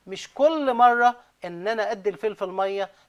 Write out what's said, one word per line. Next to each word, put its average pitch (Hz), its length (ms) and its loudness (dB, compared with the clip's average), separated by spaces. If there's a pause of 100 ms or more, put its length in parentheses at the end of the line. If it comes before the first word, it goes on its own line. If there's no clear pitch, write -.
مش 185 260 -14
كل 285 400 2
مرة 240 420 4 (300)
إن 175 220 -10
أنا 214 240 -2
أدي 202 180 -4
الفلفل 202 400 -6
مية، 196 400 -4 (200)